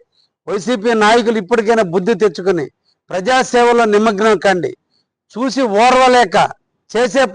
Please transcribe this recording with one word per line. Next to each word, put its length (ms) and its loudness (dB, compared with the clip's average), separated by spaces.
వైసీపీ 460 -4
నాయకులు 440 2
ఇప్పటికైనా 460 0
బుద్ధి 280 -2
తెచ్చుకుని 440 -2
ప్రజాసేవలో 760 0
నిమగ్నం 520 2
కండి. 340 -2
చూసి 280 -4
ఓర్వలేక, 560 4
చేసే 300 0